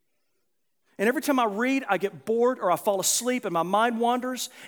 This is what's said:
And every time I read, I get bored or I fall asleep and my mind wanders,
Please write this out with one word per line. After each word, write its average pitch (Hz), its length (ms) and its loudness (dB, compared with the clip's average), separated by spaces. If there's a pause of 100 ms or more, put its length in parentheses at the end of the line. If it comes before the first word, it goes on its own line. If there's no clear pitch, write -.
(960)
And 202 120 2
every 277 140 0
time 262 180 2
I 233 60 2
read, 247 420 0
I 190 100 2
get 185 260 -6
bored 240 360 2
or 185 100 2
I 165 60 4
fall 190 240 0
asleep 247 440 0
and 185 80 -2
my 165 120 2
mind 220 340 2
wanders, 247 500 -2 (200)